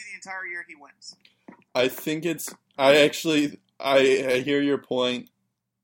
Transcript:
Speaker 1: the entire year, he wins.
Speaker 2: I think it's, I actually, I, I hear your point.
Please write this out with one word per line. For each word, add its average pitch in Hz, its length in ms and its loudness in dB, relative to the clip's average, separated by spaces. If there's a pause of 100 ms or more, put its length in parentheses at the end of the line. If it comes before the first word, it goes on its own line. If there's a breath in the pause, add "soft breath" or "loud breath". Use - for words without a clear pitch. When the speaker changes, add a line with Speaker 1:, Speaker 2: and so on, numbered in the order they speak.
Speaker 1:
the 196 60 -18
entire 190 300 -16
year, 175 220 -14
he 170 80 -20
wins. - 400 -20 (600)
Speaker 2:
I 127 120 2
think 156 380 -6
it's, - 280 -8 (240)
I 139 200 6
actually, 147 640 2 (200)
I, 139 180 2
I 131 420 2
hear 143 220 -2
your 143 160 0
point. 123 520 -4 (540)